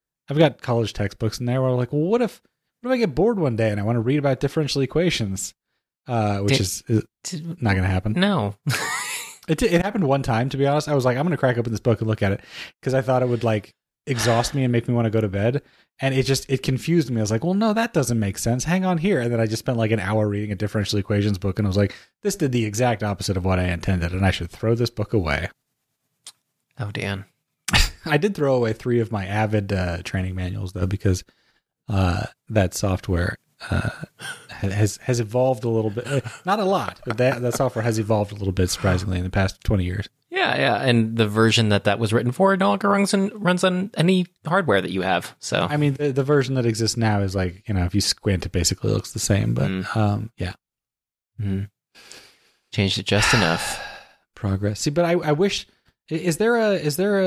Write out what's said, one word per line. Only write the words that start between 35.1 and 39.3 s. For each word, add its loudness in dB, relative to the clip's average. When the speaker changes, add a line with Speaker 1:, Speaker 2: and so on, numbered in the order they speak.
Speaker 1:
evolved 0
a 0
little 0
bit. -8
Uh, -2
not 0
a 0
lot, -2
but -6
that, 2
that 0
software -2
has 0
evolved 0
a -12
little -2
bit, 2
surprisingly, 0
in -2
the -4